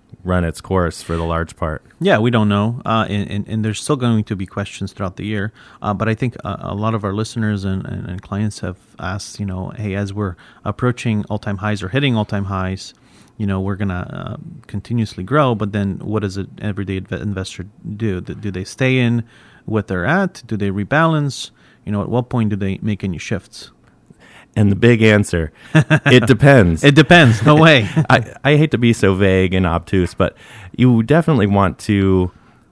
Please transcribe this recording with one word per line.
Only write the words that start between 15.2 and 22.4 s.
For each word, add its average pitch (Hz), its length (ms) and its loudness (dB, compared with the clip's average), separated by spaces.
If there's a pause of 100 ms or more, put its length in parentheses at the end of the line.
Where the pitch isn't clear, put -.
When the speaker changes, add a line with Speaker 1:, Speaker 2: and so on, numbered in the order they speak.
Speaker 2:
grow, 131 300 0
but 101 180 -4
then 98 260 -4
what 104 240 -4
does 95 160 -6
an 95 100 -8 (140)
everyday 95 400 -6
inve-, - 180 -8
investor 92 460 -8 (300)
do? 101 260 -4
Do, - 120 -10
do 104 160 -8
they 92 140 -8
stay 131 340 -2
in 117 260 0 (420)
what 107 220 -2
they're 90 180 -2
at? 185 400 -2
Do 110 100 -6
they 101 140 -2
rebalance? 143 800 -2 (340)
You 101 80 -6
know, 104 80 -2
at - 80 -4
what 120 220 -2
point 113 180 0